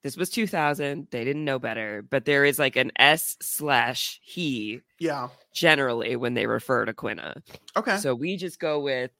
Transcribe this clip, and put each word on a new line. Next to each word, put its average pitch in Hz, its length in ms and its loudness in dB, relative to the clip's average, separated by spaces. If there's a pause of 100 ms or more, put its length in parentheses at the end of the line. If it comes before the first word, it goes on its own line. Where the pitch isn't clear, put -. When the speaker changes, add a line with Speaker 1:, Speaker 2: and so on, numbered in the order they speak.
Speaker 1:
this 139 120 -6
was 277 140 -2
two 226 160 0
thousand. 147 640 -2
They 117 140 -4
didn't 143 200 -2
know 135 140 0
better, 110 500 -4
but 131 160 0
there 143 200 4
is, 143 140 4
like, 131 180 2
an 127 220 2
S 147 440 6
slash 131 800 0
he 123 580 -4 (200)
Speaker 2:
Yeah. 143 280 -4 (260)
Speaker 1:
generally 131 640 4
when 120 180 -2
they 110 120 2
refer 113 380 0
to 110 80 -4
Quina. - 500 -8 (340)
Speaker 2:
Okay. 208 200 0
Speaker 1:
So 139 180 0
we 165 220 -4
just 180 240 -10
go 151 200 0
with 127 400 -4